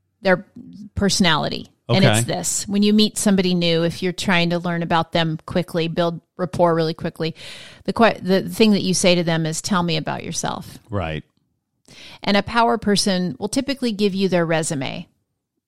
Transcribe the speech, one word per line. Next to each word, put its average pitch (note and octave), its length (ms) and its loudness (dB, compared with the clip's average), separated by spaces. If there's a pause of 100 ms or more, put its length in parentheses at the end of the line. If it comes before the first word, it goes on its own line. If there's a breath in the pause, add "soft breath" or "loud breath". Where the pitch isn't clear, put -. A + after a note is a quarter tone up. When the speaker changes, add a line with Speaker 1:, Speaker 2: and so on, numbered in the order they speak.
(220)
Speaker 1:
their F#3+ 240 2 (480)
personality. E3 760 0 (220)
And - 120 4
Speaker 2:
Okay. A2 180 6
Speaker 1:
it's B2 60 -2
this. - 400 -4
When G3+ 160 0
you G#3 120 4
meet G#3+ 240 2
somebody F#3 360 2
new, E3+ 300 2
if E3 180 -4
you're F3+ 120 -2
trying F3 360 2
to F3 80 0
learn E3+ 240 -4
about E3 300 0
them E3 320 0
quickly, E3 440 -2
build E3+ 340 -2 (160)
rapport F3 360 0
really E3 200 -2
quickly, E3 400 -8 (500 loud breath)
the G3 80 -4
que-, - 300 4
the F#3 260 0
thing G#3+ 220 4
that G3 120 4
you F#3 120 0
say F3+ 220 4
to F3+ 60 2
them E3 220 0
is, D#3+ 160 -4
"Tell F#3 220 0
me E3 160 0
about - 260 -6
yourself." - 540 -8 (100)
Speaker 2:
Right. D#2+ 360 -4 (1000 loud breath)
Speaker 1:
And G3+ 120 2
a G3+ 60 2
power A#3 360 0
person F#3 600 0
will G3+ 100 -6
typically B3+ 440 -4
give G3+ 200 0
you F#3+ 160 0
their F3 160 2
resume. D#3 640 -4 (600)